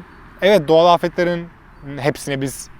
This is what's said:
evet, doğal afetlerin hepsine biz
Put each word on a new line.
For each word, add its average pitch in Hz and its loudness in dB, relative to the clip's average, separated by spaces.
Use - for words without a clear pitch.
evet, 180 2
doğal 165 6
afetlerin 170 -2
hepsine 139 -4
biz - -10